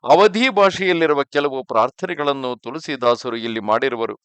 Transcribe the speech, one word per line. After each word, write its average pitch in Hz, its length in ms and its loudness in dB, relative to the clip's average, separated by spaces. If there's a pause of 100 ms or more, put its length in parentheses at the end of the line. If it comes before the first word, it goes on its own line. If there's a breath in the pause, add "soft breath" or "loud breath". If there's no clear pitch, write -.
ಅವಧಿ 196 460 4
ಭಾಷೆಯಲ್ಲಿರುವ 180 720 2
ಕೆಲವು 143 400 -2
ಪ್ರಾರ್ಥನೆಗಳನ್ನು 131 920 -2
ತುಳಸಿದಾಸರು 123 840 -4
ಇಲ್ಲಿ 113 220 -6
ಮಾಡಿರುವರು. 113 640 -2